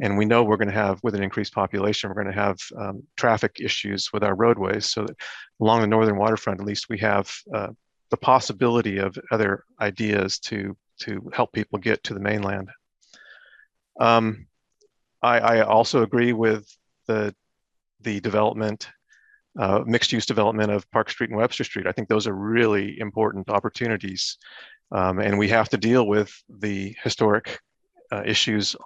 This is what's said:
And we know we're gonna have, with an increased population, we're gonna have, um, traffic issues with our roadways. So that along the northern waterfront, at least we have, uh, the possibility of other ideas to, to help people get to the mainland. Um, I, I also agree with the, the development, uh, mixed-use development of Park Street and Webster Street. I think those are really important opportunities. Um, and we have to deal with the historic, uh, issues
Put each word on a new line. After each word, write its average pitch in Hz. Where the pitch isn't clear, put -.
And 101
we 107
know 117
we're 107
gonna 101
have, 101
with 107
an 98
increased 98
population, 101
we're 98
gonna 98
have, 101
um, 98
traffic 113
issues 101
with 104
our 101
roadways. 101
So 107
that 151
along 110
the 107
northern 110
waterfront, 104
at 101
least 104
we 110
have, 101
uh, 104
the -
possibility 117
of 98
other 104
ideas 101
to, 98
to -
help -
people 104
get 101
to -
the 101
mainland. 101
Um, 113
I, 120
I 113
also 113
agree 120
with 110
the, 107
the 104
development, 107
uh, 101
mixed-use 117
development 107
of 101
Park 110
Street 117
and 110
Webster 120
Street. 92
I 92
think 107
those 107
are 98
really 104
important 110
opportunities. 101
Um, 92
and 101
we 104
have 110
to -
deal 113
with 104
the 98
historic, -
uh, 101
issues 107